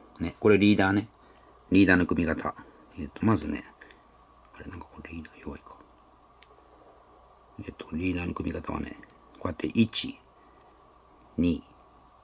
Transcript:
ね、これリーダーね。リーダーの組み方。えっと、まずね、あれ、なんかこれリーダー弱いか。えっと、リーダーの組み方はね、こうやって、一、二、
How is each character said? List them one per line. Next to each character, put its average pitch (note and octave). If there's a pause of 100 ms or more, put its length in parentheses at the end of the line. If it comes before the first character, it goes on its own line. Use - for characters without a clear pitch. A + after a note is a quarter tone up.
(180)
ね、 E2+
こ A2
れ G2+
リ G#2
ー -
ダ G2
ー G2
ね。 G#2 (600)
リ F#2+
ー -
ダ F#2
ー -
の F2
組 F2
み D#2+
方。 D2+ (440)
え D#2+
っ C#2+
と、 -
ま G#2+
ず D2+
ね、 D2 (920)
あ -
れ、 -
な D#2+
ん E2+
か D#2+
こ -
れ -
リ E2
ー D#2
ダ -
ー -
弱 D2
い -
か。 - (1900)
え -
っ -
と、 -
リ F2+
ー F2
ダ F2
ー -
の E2+
組 E2
み D#2
方 -
は D2+
ね、 - (400)
こ -
う -
や F#2
っ -
て、 -
一、 - (1200)
二、 E2+ (600)